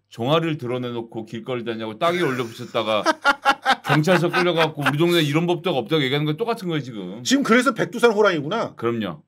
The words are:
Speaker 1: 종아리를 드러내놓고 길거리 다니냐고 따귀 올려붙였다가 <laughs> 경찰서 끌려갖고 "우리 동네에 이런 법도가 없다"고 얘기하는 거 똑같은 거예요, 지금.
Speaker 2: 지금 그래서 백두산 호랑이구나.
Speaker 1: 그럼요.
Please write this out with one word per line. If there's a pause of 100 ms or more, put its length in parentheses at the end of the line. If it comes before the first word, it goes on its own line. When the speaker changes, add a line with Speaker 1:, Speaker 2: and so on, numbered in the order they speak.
Speaker 1:
종아리를
드러내놓고
길거리
다니냐고
따귀
올려붙였다가
<laughs>
경찰서
끌려갖고
"우리
동네에
이런
법도가
없다"고
얘기하는
거
똑같은
거예요,
지금.
Speaker 2:
지금
그래서
백두산
호랑이구나.
Speaker 1:
그럼요.